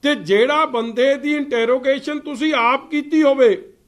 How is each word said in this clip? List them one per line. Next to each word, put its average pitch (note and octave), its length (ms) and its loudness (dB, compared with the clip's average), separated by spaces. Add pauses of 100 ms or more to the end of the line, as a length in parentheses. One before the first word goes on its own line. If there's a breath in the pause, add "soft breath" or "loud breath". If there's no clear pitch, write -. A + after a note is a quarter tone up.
ਤੇ C#4+ 140 0
ਜਿਹੜਾ A3+ 500 0
ਬੰਦੇ A#3+ 500 -2
ਦੀ D4 200 -4
ਇੰਟਰੋਗੇਸ਼ਨ C4+ 840 -2
ਤੁਸੀਂ D4 340 -4
ਆਪ B3 380 0
ਕੀਤੀ D4 320 0
ਹੋਵੇ C4 480 2 (160)